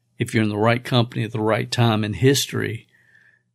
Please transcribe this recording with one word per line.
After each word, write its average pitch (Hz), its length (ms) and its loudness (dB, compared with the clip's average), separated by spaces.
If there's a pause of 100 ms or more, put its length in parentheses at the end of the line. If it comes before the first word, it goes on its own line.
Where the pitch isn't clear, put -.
(200)
if - 140 -4
you're 113 100 4
in 107 60 2
the 104 80 -2
right 117 260 2
company 120 400 -2
at 107 80 -6
the 110 100 -4
right 110 280 0
time 113 340 2
in 104 100 -4
history, 110 720 0 (680)